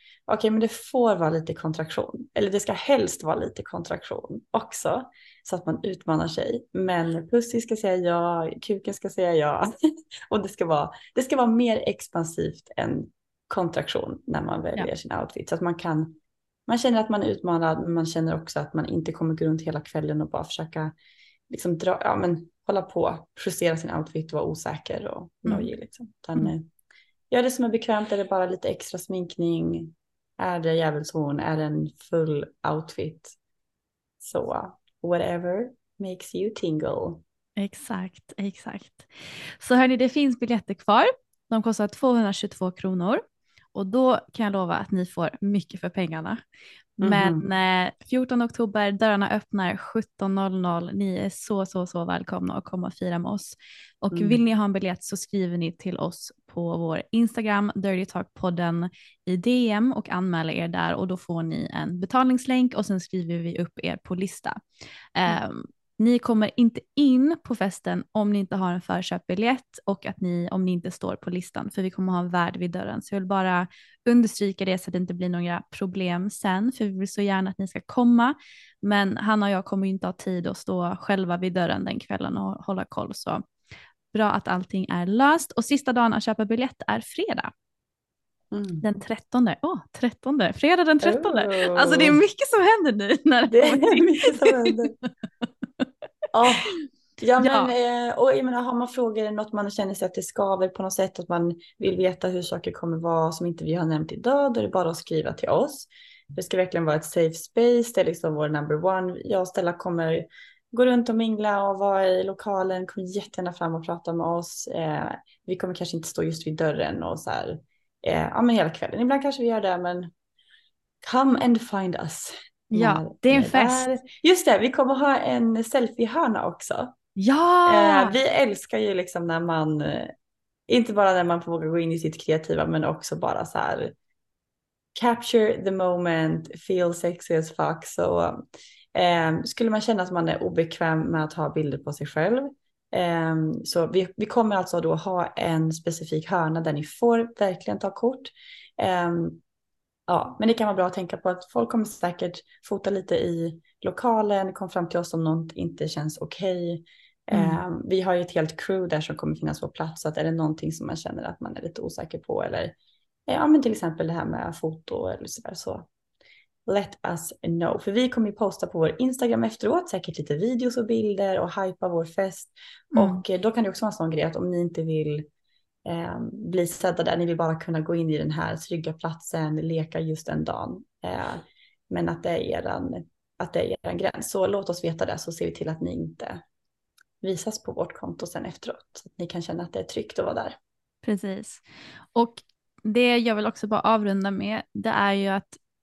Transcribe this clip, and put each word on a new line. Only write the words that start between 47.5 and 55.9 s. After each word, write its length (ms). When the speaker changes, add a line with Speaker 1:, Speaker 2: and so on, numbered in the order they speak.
Speaker 2:
eh, 60
fjortonde 360
oktober, 460
dörrarna 380
öppnar 480
sjutton 580
noll 260
noll. 320
Ni 240
är 120
så, 360
så, 200
så 200
välkomna 480
att 100
komma 240
och 60
fira 260
med 120
oss. 220
Och 140
Speaker 1:
Mm. 140
Speaker 2:
vill 160
ni 100
ha 120
en 80
biljett 300
så 140
skriver 400
ni 200
till 200